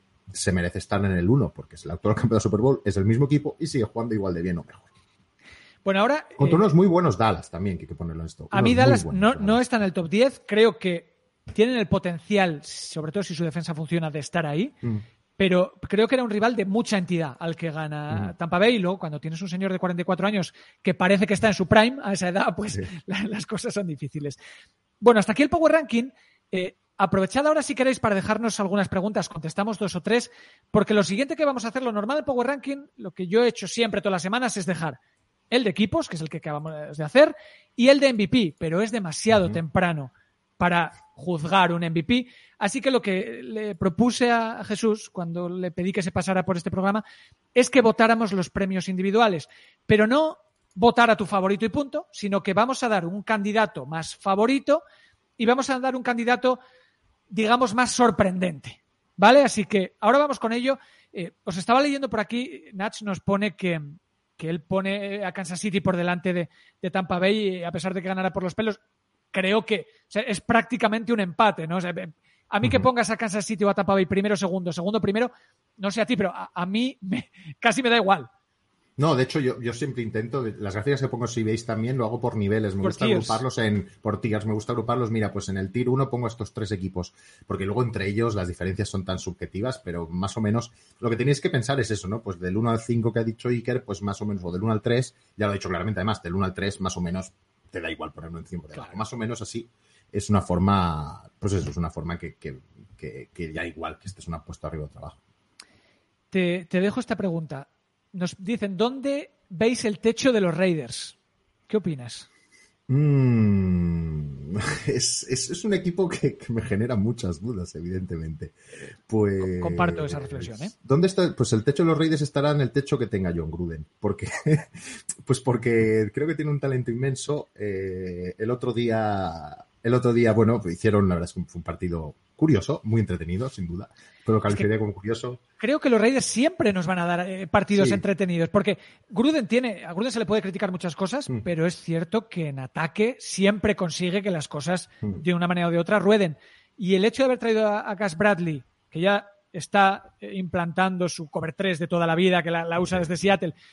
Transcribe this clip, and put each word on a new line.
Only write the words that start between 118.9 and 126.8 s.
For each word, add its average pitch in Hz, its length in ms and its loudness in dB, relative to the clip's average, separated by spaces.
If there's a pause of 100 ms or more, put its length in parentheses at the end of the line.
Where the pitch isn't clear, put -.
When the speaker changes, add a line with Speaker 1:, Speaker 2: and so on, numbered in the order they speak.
Speaker 1:
Pues, 95 540 0
Speaker 2:
Co-, 85 80 -2
comparto 165 360 0
esa 147 140 -6
reflexión, 123 440 -10
¿eh? 202 80 -10 (120)
Speaker 1:
¿dónde 160 240 4
está? 180 300 0
Pues - 160 0
el 110 120 2
techo - 180 2
de 165 80 4
los 156 80 2
Raiders 156 240 2
estará 147 300 0
en 147 100 2
el 120 80 0
techo 139 280 -2
que 113 100 -2
tenga 95 260 -2
John 80 160 -4
Gruden. 82 340 -8 (160)
¿Por 101 160 -2
qué? - 120 -10 (160)
<laughs> 151 240 0 (560)
Pues - 160 0
porque 110 760 2
creo 143 120 -2
que 160 80 -2
tiene 151 160 -4
un 143 100 -2
talento 131 300 -2